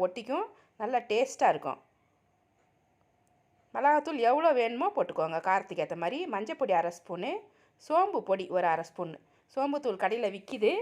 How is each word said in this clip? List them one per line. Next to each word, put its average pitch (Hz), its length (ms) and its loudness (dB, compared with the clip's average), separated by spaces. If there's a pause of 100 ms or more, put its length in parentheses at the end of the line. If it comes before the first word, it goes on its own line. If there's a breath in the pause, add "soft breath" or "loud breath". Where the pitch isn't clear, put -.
ஒட்டிக்கும், 254 420 -6 (340 soft breath)
நல்லா 240 180 0 (120)
டேஸ்ட்டா 240 420 2
இருக்கும். 151 260 -4 (2000)
மிளகாத்தூள் 294 440 2 (100)
எவ்வளோ 311 300 6
வேணுமோ 240 380 0
போட்டுக்கோங்க 160 500 -2
காரத்துக்கு 185 380 0
ஏத்த 160 180 -6
மாதிரி. 220 160 -4 (140)
மஞ்சள் 226 280 -6
பொடி 202 180 2
அரை 170 200 0
ஸ்பூனு, 190 320 -8 (560 soft breath)
சோம்பு 339 420 2
பொடி 190 160 0 (120)
ஒரு 175 160 2
அரை 160 160 -2
ஸ்பூனு. 170 280 -10 (380 soft breath)
சோம்புத்தூள் 277 480 -2
கடையில 214 320 0
விக்குது, 214 360 0 (100)